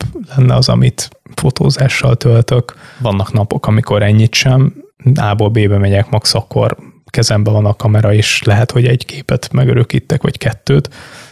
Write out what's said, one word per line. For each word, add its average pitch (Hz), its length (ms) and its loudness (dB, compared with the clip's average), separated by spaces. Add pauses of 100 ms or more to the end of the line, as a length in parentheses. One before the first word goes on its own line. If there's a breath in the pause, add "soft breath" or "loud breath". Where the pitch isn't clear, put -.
(360)
lenne 127 180 4
az, 123 140 2
amit 123 420 0 (240)
fotózással 135 840 0
töltök. 120 600 0 (220 loud breath)
Vannak 107 340 -2
napok, - 340 -2
amikor 107 360 0
ennyit 107 320 2
sem, 131 400 2 (400)
A-ból 104 340 0
B-be 104 300 2
megyek, 98 320 0
max - 240 -2
akkor - 420 -2 (340)
kezembe 113 400 0
van 107 160 2
a 104 80 0
kamera, 107 380 0
és - 300 0
lehet, 107 280 0
hogy 123 160 0
egy 123 200 0
képet - 460 -6
megörökítek, 131 680 0
vagy - 160 -4
kettőt, 139 520 -2 (420 loud breath)